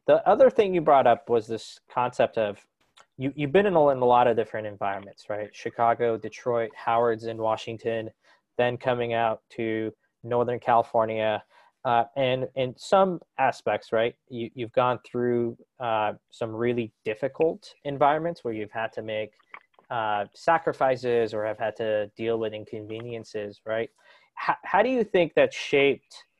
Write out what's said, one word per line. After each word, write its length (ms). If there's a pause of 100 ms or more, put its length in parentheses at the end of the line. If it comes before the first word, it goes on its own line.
The 220
other 220
thing 240
you 80
brought 260
up 220
was 180
this 320 (100)
concept 480
of 260 (540)
you, 180
you've 160
been 140
in 100
a, 140
in 100
a 60
lot 220
of 80
different 320
environments, 640
right? 260
Chicago, 640
Detroit, 580
Howard's 500
in 120
Washington, 760 (460)
then 200
coming 360
out 280 (100)
to 420 (300)
Northern 360
California. 840 (420)
Uh, 200 (100)
and 400
in 220
some 420 (200)
aspects, 520
right, 240 (140)
you, 240
you've 200
gone 320
through, 520 (220)
uh, 340 (180)
some 200
really 420 (100)
difficult 680 (100)
environments 600
where 100
you've 180
had 220
to 80
make, 320 (560)
uh, 440
sacrifices 1000
or 120
have 140
had 160
to 400
deal 240
with 140
inconveniences, 1120
right? 240 (580)
H-, 160
how 180
do 80
you 140
think 300
that 200
shaped 720 (160)